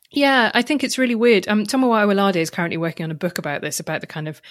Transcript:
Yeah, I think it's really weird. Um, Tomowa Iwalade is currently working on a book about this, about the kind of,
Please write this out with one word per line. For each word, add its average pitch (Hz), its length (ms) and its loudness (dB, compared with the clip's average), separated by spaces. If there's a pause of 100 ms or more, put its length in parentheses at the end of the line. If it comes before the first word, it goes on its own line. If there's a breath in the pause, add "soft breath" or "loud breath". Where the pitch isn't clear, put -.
(100)
Yeah, 269 420 2
I 240 100 2
think 277 220 -2
it's - 140 -4
really 247 160 2
weird. 220 340 4
Um, 214 160 2
Tomowa 233 400 2
Iwalade 196 320 2
is 160 140 0
currently 170 260 -4
working 165 280 -4
on 160 60 -6
a 160 60 -8
book 175 220 -4
about 147 240 -6
this, 151 180 -6
about 160 200 -6
the - 60 -14
kind 156 220 -10
of, 151 220 -12